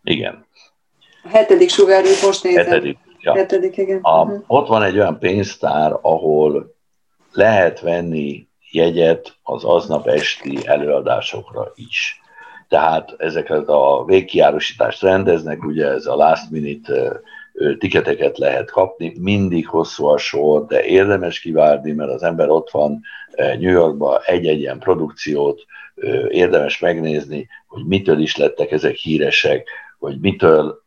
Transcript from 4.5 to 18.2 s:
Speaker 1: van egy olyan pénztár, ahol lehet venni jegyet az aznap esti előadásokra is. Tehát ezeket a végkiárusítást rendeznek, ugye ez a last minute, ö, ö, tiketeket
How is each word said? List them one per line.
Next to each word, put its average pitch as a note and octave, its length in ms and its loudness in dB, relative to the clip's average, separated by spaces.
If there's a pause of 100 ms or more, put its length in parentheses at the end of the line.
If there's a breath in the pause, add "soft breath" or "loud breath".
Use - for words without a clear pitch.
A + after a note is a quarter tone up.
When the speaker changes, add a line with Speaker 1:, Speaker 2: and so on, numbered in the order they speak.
Speaker 1:
van A2 140 2
egy G2 160 0
olyan F2+ 200 0
pénztár, D#2 800 0
ahol D2+ 760 0 (580)
lehet G2 480 2
venni E2 680 -6 (220)
jegyet E2 720 0
az C2 220 -8
aznap D#2 420 0
esti C#2 600 -4
előadásokra C2+ 1080 -4
is. - 460 -8 (480 soft breath)
Tehát D#2+ 500 0
ezeket D#2+ 500 -4
a C#2 360 2
végkiárusítást D#2+ 1000 0
rendeznek, F2 600 0
ugye D2+ 220 -2
ez C2+ 200 -4
a C#2 100 -2
last D#2 340 0
minute, D2 420 -8
ö, B1 220 -2 (380 loud breath)
ö, D2 240 -2
tiketeket - 640 -2